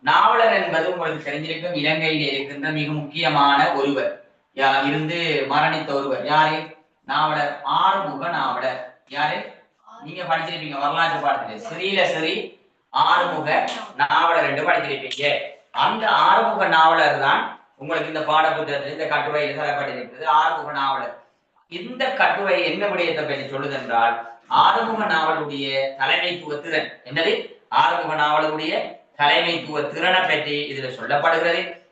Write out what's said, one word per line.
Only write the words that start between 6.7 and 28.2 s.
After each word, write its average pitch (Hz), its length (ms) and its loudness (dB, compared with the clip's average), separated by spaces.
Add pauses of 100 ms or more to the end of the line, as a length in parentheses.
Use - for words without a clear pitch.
நாவலர், 147 460 0 (240)
ஆறுமுக 143 520 0
நாவலர். 127 500 -2 (280)
யாரு? 147 300 -2 (680)
நீங்க 175 180 -10
படிச்சிருப்பீங்க 160 560 -4
வரலாற்று 156 400 0
பாடத்துல, - 500 -2
ஸ்ரீல 185 320 -2 (120)
ஸ்ரீ 160 200 -2 (600)
ஆறுமுக 151 560 2 (520)
நாவலர் 160 480 4
என்று 147 180 0
படிச்சிருப்பீங்க. 143 600 0 (560)
அந்த 220 200 0 (240)
ஆறுமுக - 400 4
நாவலர் 160 580 6
தான் 143 160 4 (360)
உங்களுக்கு 156 360 -4
இந்த 156 180 -2
பாடப்புத்தகத்துல, 151 640 0
இந்த 156 120 -4
கட்டுரையில் 147 520 -2
தரப்பட்டிருக்கிறது - 680 -6 (140)
ஆறுமுக 160 320 0
நாவலர். 135 440 -4 (560)
இந்த 247 320 -6 (160)
கட்டுரை 196 440 2
என்ன 190 240 -2
விடயத்தை 165 380 -2
பற்றி 139 220 -6
சொல்லுது 139 320 -6
என்றால், 120 360 0 (460)
ஆறுமுக 226 440 2
நாவலுடைய 156 640 -2 (320)
தலைமைத்துவ 165 640 -2
திறன். 156 260 -2 (200)
என்னது? 165 240 0 (480)
ஆறுமுக 165 340 2
நாவலுடைய 151 580 2 (440)